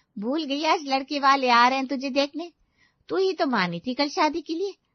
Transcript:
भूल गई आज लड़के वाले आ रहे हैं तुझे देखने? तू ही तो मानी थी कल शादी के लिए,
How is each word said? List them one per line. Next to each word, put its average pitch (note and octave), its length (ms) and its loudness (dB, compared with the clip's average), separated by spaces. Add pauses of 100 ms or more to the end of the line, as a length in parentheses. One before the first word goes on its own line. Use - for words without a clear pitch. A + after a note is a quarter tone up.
(180)
भूल B3+ 260 -2
गई C#4+ 200 -4
आज D#4+ 240 2
लड़के C4+ 320 -2
वाले C4+ 300 2
आ A#3+ 180 6
रहे C4 100 2
हैं C4+ 100 -2
तुझे C#4 220 -4
देखने? C#4+ 420 -2 (580)
तू - 80 -2
ही F#4+ 160 2
तो E4 120 -2
मानी F#3+ 340 0
थी B3 140 -6
कल C#4+ 140 0
शादी D#4 340 -2
के D#4 120 -8
लिए, F4+ 220 -4 (200)